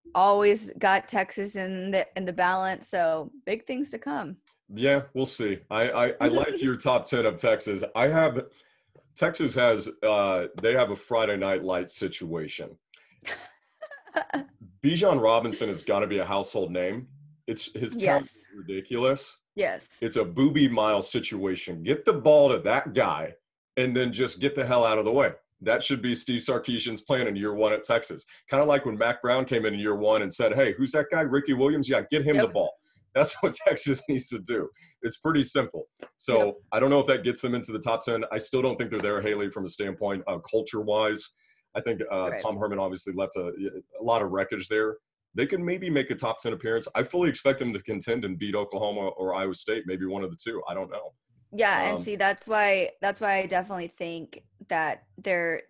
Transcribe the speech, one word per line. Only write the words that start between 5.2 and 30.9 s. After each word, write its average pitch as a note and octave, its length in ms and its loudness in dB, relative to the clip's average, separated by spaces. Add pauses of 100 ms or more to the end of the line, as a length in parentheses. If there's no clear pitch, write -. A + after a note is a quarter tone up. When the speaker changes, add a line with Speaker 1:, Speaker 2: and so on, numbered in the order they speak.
Speaker 2:
see. G2+ 340 -4 (100)
I, A2+ 200 2
I, A#2+ 300 2
I D3 80 4
Speaker 1:
<laughs> - 0 -
Speaker 2:
like - 340 0
your B2+ 140 2
top B2+ 300 2
ten A#2+ 180 0
of G2+ 140 0
Texas. G#2+ 440 0 (140)
I B2 120 4
have, D3+ 360 2 (720)
Texas D#3+ 380 0
has, A#2 340 4 (140)
uh, G2 460 2 (120)
they A2+ 140 4
have B2 160 2
a G2 60 -6
Friday A2 420 0
Night F#2+ 260 0
Lights F2+ 320 -4
situation. E2 800 -8 (480)
Speaker 1:
<laughs> - 1120 -10 (480)
Speaker 2:
Bijan E3 360 4
Robinson A2+ 480 2
is F2+ 140 -6
gonna G2+ 240 0
be G2 120 -2
a F#2 60 0
household G2 460 -2
name. F#2 380 -4 (380)
It's, - 280 -8
his B2 220 -6
talent C#3+ 300 2
Speaker 1:
Yes. - 80 -18
Speaker 2:
is - 200 -20
ridiculous. B2 840 -2 (180)
Speaker 1:
Yes. D3+ 340 -2 (120)
Speaker 2:
It's A#2 160 -2
a A2 80 4
Boobie C3 460 4
Miles G#2+ 400 2
situation. F#2+ 720 -4
Get B2+ 220 -2
the A3 80 4
ball D3 380 8
to A#2 100 2
that B2+ 340 0
guy D#2+ 400 0 (420)
and B2+ 200 2
then B2+ 160 0
just B2 280 -2
get C#3 140 0
the C3+ 120 -2
hell B2 180 4
out A2 140 4
of G#2+ 60 2
the A2 80 0
way. C3 200 4 (300)
That A2 200 0
should B2+ 200 -2
be A#2+ 120 0
Steve A#2+ 280 -4
Sarkisian's A#2 580 -2
plan B2+ 260 0
in G#2 100 -2
year G#2 180 -2
one G#2+ 180 2
at - 120 0
Texas. - 420 -2 (240)
Kinda C#3 140 4
like C#3+ 200 4
when A2 140 -4
Mac A#2 240 2
Brown B2+ 240 2
came A#2 180 0
in G#2+ 100 2
in G2+ 60 -2
year G#2 160 2
one G#2+ 260 4
and F#2+ 100 -4
said, A2 220 2
"Hey, B2 220 4
who's C3 160 -2